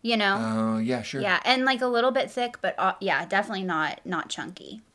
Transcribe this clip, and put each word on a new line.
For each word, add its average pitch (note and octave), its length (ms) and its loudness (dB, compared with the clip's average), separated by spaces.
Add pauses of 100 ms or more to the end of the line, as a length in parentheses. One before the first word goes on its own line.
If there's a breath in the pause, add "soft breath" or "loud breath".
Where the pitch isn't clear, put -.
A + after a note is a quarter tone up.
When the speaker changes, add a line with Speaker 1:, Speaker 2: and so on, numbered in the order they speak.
Speaker 1:
you A3+ 140 2
know? G3+ 240 4
Speaker 2:
Oh, A2 380 2
yeah, A#2 240 0
sure. C3+ 180 -6
Speaker 1:
Yeah, F#3 240 2
and, B3+ 220 4
like, C4 160 2
a B3+ 60 0
little B3 240 2
bit B3 200 0
thick, A#3+ 300 -4
but, F#3 160 -2
uh, F#3 240 2
yeah, E3+ 240 0
definitely G3 380 -2
not, D#3 420 -2
not E3+ 240 -4
chunky. F#3 520 -12 (120)